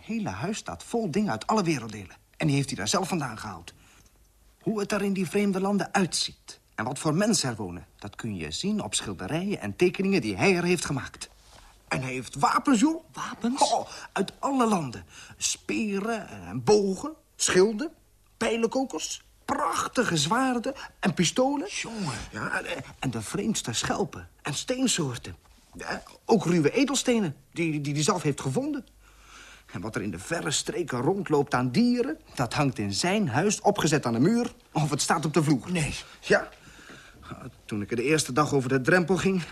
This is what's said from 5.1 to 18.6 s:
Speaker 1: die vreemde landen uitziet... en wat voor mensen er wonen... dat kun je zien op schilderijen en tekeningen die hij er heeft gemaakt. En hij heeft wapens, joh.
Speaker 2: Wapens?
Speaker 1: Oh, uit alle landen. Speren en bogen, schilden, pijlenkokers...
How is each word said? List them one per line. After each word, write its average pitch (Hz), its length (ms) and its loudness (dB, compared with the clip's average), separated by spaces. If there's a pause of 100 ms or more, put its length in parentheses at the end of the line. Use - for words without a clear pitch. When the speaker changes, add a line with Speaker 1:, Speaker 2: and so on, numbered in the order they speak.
Speaker 1:
die 185 160 0
vreemde 202 320 2
landen 196 320 0
uitziet... - 640 -2 (160)
en 110 100 -4
wat 135 140 -4
voor 156 160 0
mensen 196 340 2
er 117 60 -4
wonen... 90 300 -8 (140)
dat - 160 -14
kun 110 200 -6
je 78 160 -6
zien 202 320 -2
op - 120 -8
schilderijen 131 680 -4
en 101 140 -6
tekeningen 190 460 2
die 104 140 -2
hij 180 200 4
er 170 80 0
heeft 175 220 2
gemaakt. - 440 -6 (580)
En 151 140 -2
hij 131 120 -6
heeft 127 220 -8
wapens, 240 440 4
joh. 320 240 2 (100)
Speaker 2:
Wapens? - 480 -2 (120)
Speaker 1:
Oh, - 140 0 (260)
uit - 260 -2
alle 262 280 2
landen. 135 380 -2 (320)
Speren 208 880 -4 (200)
en 113 160 -6
bogen, 202 480 2 (240)
schilden, 214 560 4 (460)
pijlenkokers... 226 840 -2 (220)